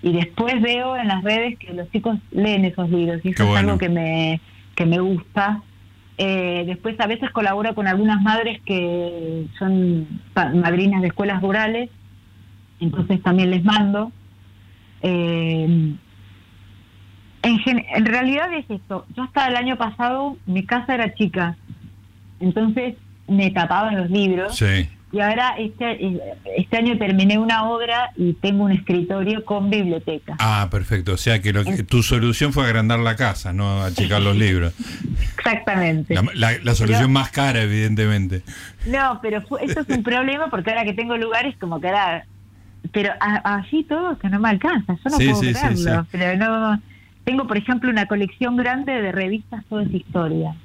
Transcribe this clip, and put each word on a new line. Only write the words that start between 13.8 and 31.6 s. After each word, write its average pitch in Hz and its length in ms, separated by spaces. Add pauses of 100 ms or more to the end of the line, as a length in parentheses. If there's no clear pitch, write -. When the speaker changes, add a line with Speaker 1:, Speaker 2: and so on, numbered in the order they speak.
Speaker 1:
Eh, 165 920 (1500)
en 233 180
gen-, 247 340
en 220 120
realidad 262 480
es 311 160
esto, 196 360 (100)
yo 247 80
hasta 262 240
el 247 80
año 247 220
pasado 254 680
mi 190 200
casa 247 280
era 233 200
chica, 175 440 (840)
entonces 220 560 (320)
me 196 240
tapaban 190 460
los 175 120
libros. 190 460
Speaker 2:
Sí. 95 340 (220)
Speaker 1:
Y 202 80
ahora 226 400
este, 214 600 (380)
este - 200
año 233 200
terminé 196 400
una 226 320
obra 233 460
y 175 180
tengo 202 300
un 202 80
escritorio 190 720
con 202 240
biblioteca. 170 680
Speaker 2:
Ah, 107 320
perfecto. 95 420
O 90 40
sea 113 220
que 101 140
lo 104 100